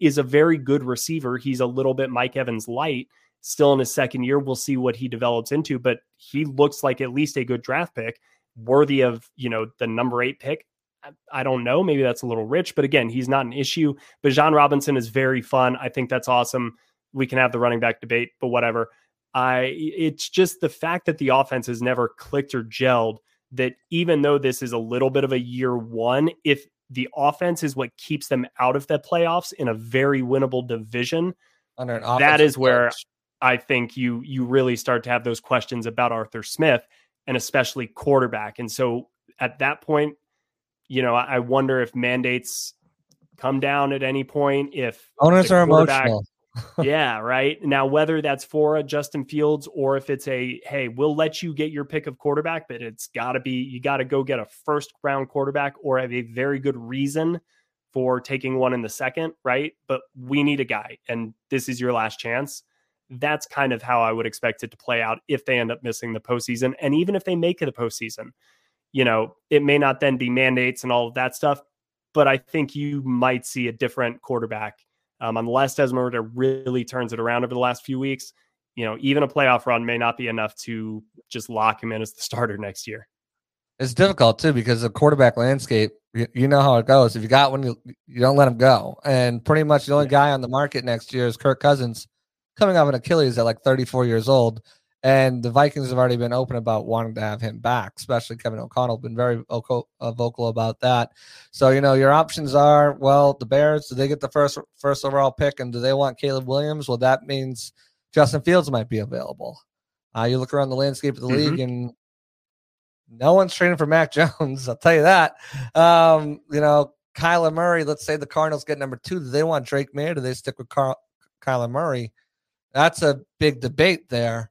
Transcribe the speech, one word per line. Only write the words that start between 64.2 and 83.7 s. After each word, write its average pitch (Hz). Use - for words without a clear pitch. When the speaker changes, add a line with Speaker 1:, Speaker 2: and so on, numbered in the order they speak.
Speaker 1:
expect 113
it 113
to -
play 117
out 113
if 139
they 127
end 113
up 120
missing 117
the 110
postseason. 123
And 143
even 180
if 185
they 185
make 170
it 143
a -
postseason, 113
you 131
know, 110
it 143
may 143
not 135
then 135
be 123
mandates 127
and 127
all 120
of 117
that 127
stuff, 143
but 147
I 135
think 147
you 143
might 127
see 123
a 117
different 120
quarterback. 110
Um, 113
unless 123
Desmond 127
Ridder 120
really 127
turns 120
it 113
around 120
over 123
the 123
last 123
few 135
weeks, 135
you 120
know, 107
even 139
a 135
playoff 131
run 117
may 120
not 117
be 123
enough 113
to 110
just 117
lock 110
him 113
in 110
as 107
the -
starter 110
next 101
year. 104